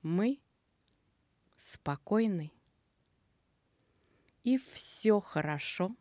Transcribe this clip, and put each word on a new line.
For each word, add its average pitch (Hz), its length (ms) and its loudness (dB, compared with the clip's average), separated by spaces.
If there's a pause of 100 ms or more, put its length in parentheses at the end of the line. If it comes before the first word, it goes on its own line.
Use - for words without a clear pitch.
Мы 196 380 2 (1160)
спокойны. 175 960 -2 (1900)
И 254 160 4
всё - 640 0
хорошо 156 800 -4